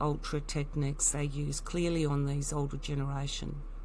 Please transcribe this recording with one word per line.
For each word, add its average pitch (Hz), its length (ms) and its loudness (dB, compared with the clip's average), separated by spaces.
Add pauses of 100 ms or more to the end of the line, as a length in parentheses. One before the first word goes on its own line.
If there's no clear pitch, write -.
Ultra 147 400 0
techniques 143 680 0
they 147 140 0
use 143 360 -2
clearly 170 440 2
on 143 220 4
these 143 260 0
older 143 240 0
generation 139 880 -2 (220)